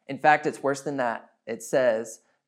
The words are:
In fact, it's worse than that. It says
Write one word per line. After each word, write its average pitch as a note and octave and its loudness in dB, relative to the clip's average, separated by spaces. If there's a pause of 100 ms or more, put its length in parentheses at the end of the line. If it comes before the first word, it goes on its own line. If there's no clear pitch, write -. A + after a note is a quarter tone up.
In C3+ -10
fact, D3+ 4
it's - -4
worse C#3 -2
than C#3+ -6
that. A#2 -4 (160)
It A#2 -8
says A#2+ 0 (280)